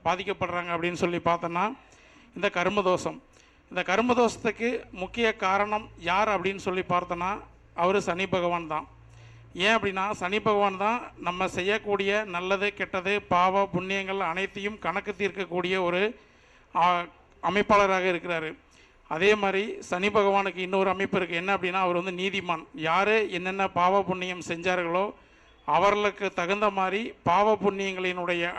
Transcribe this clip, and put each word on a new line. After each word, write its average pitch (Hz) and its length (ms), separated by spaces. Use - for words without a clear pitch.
பாதிக்கப்படுறாங்க 175 720
அப்படின்னு 170 280
சொல்லி 175 140
பார்த்தோன்னா, 170 480
இந்த 190 220
கர்மதோஷம். 185 600
இந்த 180 120
கர்மதோஷத்துக்கு 233 760
முக்கிய 214 440
காரணம் 208 420
யார் 208 260
அப்படின்னு 190 320
சொல்லி 185 140
பார்த்தோன்னா, 175 500
அவரு 196 180
சனி 185 340
பகவான் 175 320
தான். 156 200
ஏன் 208 240
அப்படின்னா, 196 340
சனி 202 280
பகவான் 202 460
தான் 233 160
நம்ம 180 300
செய்யக்கூடிய 202 760
நல்லது 190 480
கெட்டது 196 480
பாவ 190 520
புண்ணியங்கள் 190 600
அனைத்தையும் 196 460
கணக்கு 196 380
தீர்க்கக்கூடிய 180 580
ஒரு, 202 260
ஆ, 170 100
அமைப்பாளராக 190 680
இருக்கிறாரு. 165 380
அதே 196 260
மாதிரி 196 200
சனி 185 360
பகவானுக்கு 196 500
இன்னொரு 190 240
அமைப்பு 190 280
இருக்கு. 175 240
என்ன 190 140
அப்படின்னா, 185 300
அவர் 175 140
வந்து 185 220
நீதிமான். 180 420
யாரு 196 580
என்னென்ன 185 360
பாவ 185 360
புண்ணியம் 180 440
செஞ்சார்களோ 175 560
அவர்களுக்கு 202 500
தகுந்த 202 300
மாதிரி 190 440
பாவ 202 380
புண்ணியங்களினுடைய 185 800